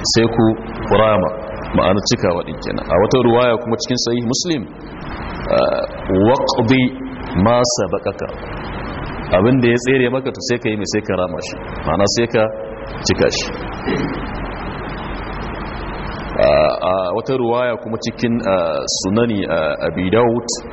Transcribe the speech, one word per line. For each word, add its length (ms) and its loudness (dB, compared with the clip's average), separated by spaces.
Sai 240 2
ku 180 4
rama. 380 4
Ma'ana 320 2
cikawa 400 0
din 100 -8
kenan. 320 -6
A 80 0
wata 300 4
ruwaya 340 4
kuma 180 -2
cikin 220 -4
Sahih 320 -2
Muslim, 320 -2
a, 120 2
"Waqdi 640 4
ma 240 4
sabaqaka." 600 -2
Abin 260 6
da 100 6
ya 100 6
tsere 320 4
maka 200 -2
to 120 -8
sai 180 0
ka 100 -2
yi 80 0
mai, 80 -2
sai 160 0
ka 140 -2
rama 260 0
shi. 140 -8
Ma'ana 260 2
sai 220 2
ka 160 4
cika 300 2
shi. 180 -4
A, 180 2
a 140 0
wata 200 -2
ruwaya 440 0
kuma 200 -6
cikin, 420 -2
a, 160 2
sunani, 500 0
a, 160 0
Abi 300 -2
Dawud 380 2